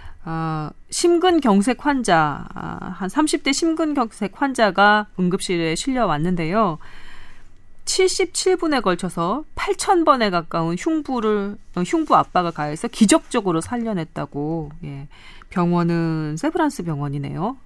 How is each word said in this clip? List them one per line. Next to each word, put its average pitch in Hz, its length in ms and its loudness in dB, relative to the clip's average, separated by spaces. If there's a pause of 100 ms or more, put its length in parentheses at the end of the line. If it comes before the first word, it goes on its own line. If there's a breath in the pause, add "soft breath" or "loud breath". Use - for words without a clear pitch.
(240 loud breath)
아, 160 460 -6 (220)
심근경색 320 920 4
환자, 185 680 2
아, - 240 -8 (160)
한 185 160 -6
삼십 302 340 0
대 269 100 0
심근경색 302 840 -2
환자가 208 680 4 (120)
응급실에 175 560 0
실려왔는데요. 180 1000 0 (1040 loud breath)
칠십칠 370 760 2
분에 302 220 0
걸쳐서 185 640 -2 (120)
팔천 370 500 0
번에 247 240 4
가까운 170 500 -2
흉부를, 220 800 -2 (180)
어, 180 60 0
흉부 302 340 2
압박을 175 360 2
가해서 151 360 -6
기적적으로 208 720 2
살려냈다고. 160 1120 -6 (140)
예. 143 220 -12 (420 loud breath)
병원은 170 880 0
세브란스 294 460 -2
병원이네요. 143 840 -4